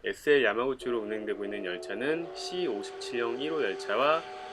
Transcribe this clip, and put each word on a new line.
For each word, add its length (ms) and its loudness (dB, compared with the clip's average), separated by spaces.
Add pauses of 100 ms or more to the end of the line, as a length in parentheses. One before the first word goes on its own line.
S의 400 4
야마구치호로 560 2
운행되고 420 -4
있는 220 -4
열차는 720 -2
씨오십칠형 1040 -2
일 100 -2
호 120 0
열차와 600 2 (300)